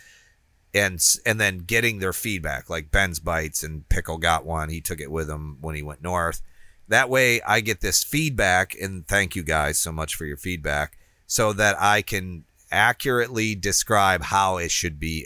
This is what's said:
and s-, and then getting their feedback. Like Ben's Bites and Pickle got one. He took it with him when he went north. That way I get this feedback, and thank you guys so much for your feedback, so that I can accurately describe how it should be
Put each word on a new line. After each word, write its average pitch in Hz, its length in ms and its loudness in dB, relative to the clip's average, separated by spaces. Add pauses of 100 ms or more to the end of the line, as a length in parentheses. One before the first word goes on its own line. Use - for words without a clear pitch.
(720)
and 98 220 2
s-, - 300 2
and 110 160 0
then 95 180 0
getting 113 420 0
their 92 120 -2
feedback. 78 560 -4
Like 80 220 -6
Ben's 92 300 0
Bites 80 420 -4
and 78 260 -10
Pickle 82 300 0
got 80 260 0
one. 80 260 -4
He 82 100 -6
took 78 200 -8
it 71 120 -10
with 78 180 -4
him 76 300 -10
when 78 160 -8
he 73 60 -8
went 73 200 -12
north. 87 400 -2 (460)
That 123 200 4
way 127 340 4
I 110 180 2
get 107 200 -2
this 95 220 0
feedback, 104 720 2
and 95 320 -8
thank 101 300 2
you 85 80 -4
guys 76 340 0
so 82 140 -2
much 78 240 -6
for 82 100 -8
your 71 100 -8
feedback, 76 640 -4 (300)
so 107 240 2
that 98 280 2
I 104 220 4
can 92 420 -6 (280)
accurately 117 800 2
describe 95 720 2
how 95 320 2
it 85 160 -4
should 80 260 -4
be 80 280 -4